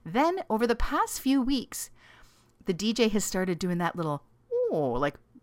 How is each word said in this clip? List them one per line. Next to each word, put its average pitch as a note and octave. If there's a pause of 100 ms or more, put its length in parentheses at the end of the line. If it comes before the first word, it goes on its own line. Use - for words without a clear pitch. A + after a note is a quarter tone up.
Then D4+
over A3
the A#3
past E4
few C4+
weeks, - (760)
the G3
D F#3+
J A3+
has G#3
started F#3
doing F3+
that F3
little, D#3 (300)
ooh, F3+
like, C#3+ (260)